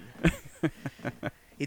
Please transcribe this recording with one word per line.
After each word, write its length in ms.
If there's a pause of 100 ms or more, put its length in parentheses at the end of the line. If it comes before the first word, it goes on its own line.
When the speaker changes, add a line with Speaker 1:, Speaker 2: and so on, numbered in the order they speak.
(220)
Speaker 1:
<laughs> 1080 (280)
Speaker 2:
Y 60